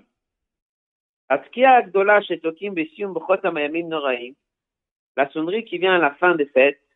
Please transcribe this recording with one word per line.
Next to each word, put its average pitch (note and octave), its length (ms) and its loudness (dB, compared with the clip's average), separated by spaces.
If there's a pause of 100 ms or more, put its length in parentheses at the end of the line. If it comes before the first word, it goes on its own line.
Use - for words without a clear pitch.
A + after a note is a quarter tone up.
(1300)
התקיעה B3 480 2
הגדולה G3 440 2
שתוקעים E3 540 -6
בסיום F3+ 380 -6
בחותם F3+ 440 -4
הימים D#3+ 320 -6
נוראים, C3+ 440 -6 (840)
la C#3+ 120 0
sonnerie F3+ 360 -6
qui F3 120 -10
vient F#3 180 0
à F3 40 2
la D#3 160 2
fin F3 200 2
des C#3+ 120 -2
fêtes, C#3 340 2 (140)